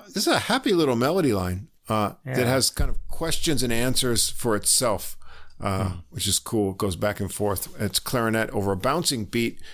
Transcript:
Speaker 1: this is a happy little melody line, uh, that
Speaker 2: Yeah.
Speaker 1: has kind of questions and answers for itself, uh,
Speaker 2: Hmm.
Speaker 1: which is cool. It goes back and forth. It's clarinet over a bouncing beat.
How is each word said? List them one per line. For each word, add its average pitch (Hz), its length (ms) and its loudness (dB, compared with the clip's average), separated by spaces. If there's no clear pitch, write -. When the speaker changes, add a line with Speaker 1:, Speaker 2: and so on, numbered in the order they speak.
Speaker 1:
this - 180 -4
is 339 80 4
a 277 60 4
happy 247 340 0
little 151 220 4
melody 143 360 2
line, 92 360 -2
uh, 107 240 0
that 127 140 -2
Speaker 2:
Yeah. 127 60 2
Speaker 1:
has 123 260 2
kind - 180 2
of - 80 4
questions 160 540 0
and 123 100 0
answers 120 600 2
for 113 240 0
itself, - 600 0
uh, 95 280 0
Speaker 2:
Hmm. 87 80 -6
Speaker 1:
which - 180 -6
is 95 120 2
cool. 104 320 0
It 92 80 -8
goes 98 160 0
back 104 240 -2
and 98 120 -4
forth. - 480 -4
It's 98 200 -2
clarinet 113 500 0
over 98 220 -2
a 98 40 0
bouncing 127 500 0
beat. 117 340 -2